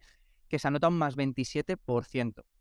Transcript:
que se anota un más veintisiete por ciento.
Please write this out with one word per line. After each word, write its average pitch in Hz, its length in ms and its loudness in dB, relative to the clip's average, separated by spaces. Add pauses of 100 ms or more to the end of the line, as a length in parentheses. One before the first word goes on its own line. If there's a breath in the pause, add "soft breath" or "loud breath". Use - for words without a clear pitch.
(480 soft breath)
que 156 100 -2
se 139 120 -2
anota 147 180 4
un 175 100 2
más 143 200 -2
veintisiete 139 580 -2
por 120 300 -2
ciento. 120 400 -4 (160)